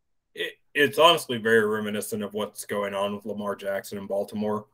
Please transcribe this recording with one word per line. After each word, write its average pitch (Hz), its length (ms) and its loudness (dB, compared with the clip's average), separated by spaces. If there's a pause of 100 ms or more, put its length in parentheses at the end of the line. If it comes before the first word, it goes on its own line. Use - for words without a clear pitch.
(360)
It, - 180 -6 (200)
it's 143 260 2
honestly 156 380 6
very 113 280 4
reminiscent 107 580 -4
of 101 100 -8
what's 104 320 -6
going 101 280 -4
on 101 220 -2
with 104 100 -12
Lamar 101 300 -6
Jackson 98 420 -8
in 98 100 -10
Baltimore, 104 680 -4